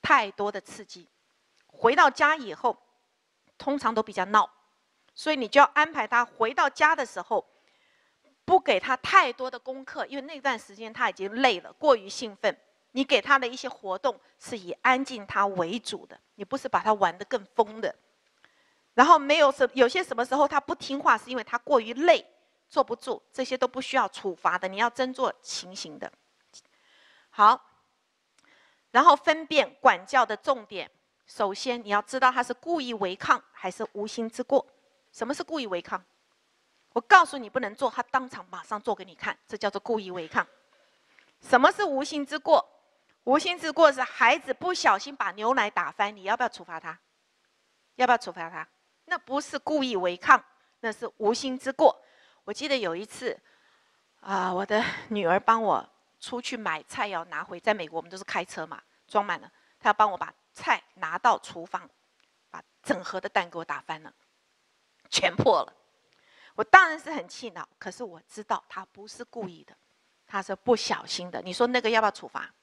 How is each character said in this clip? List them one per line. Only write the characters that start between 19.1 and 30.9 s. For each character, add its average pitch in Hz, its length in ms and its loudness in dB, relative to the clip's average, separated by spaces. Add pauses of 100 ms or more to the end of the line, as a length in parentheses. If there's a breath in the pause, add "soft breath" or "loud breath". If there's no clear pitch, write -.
没 285 200 2
有 294 160 6
什-， 254 220 0
有 247 120 6
些 370 160 -2
什 254 140 -8
么 233 80 -2
时 262 100 -4
候 294 140 4
他 294 120 0
不 330 140 -8
听 277 240 -10
话， 302 180 4
是 226 140 -10
因 254 60 -8
为 226 80 -8
他 - 140 -8
过 269 220 2
于 226 140 -8
累， 302 320 2 (420)
坐 277 140 0
不 - 140 -2
住， - 260 -8 (100)
这 262 120 -4
些 254 120 -6
都 254 120 0
不 254 120 -8
需 262 160 -6
要 220 120 0
处 185 260 -8
罚 175 240 -2
的， 190 80 -6
你 190 120 -8
要 233 120 2
斟 254 240 -4
酌 254 260 -2
情 - 340 -14
形 156 220 -14
的。 - 160 -12 (1200 soft breath)
好， 220 320 6 (1300 soft breath)
然 262 140 4
后 330 100 10
分 320 320 0
辨 285 340 2
管 190 240 4
教 254 220 2
的 214 100 -6
重 240 300 -4
点， 180 240 -12 (380)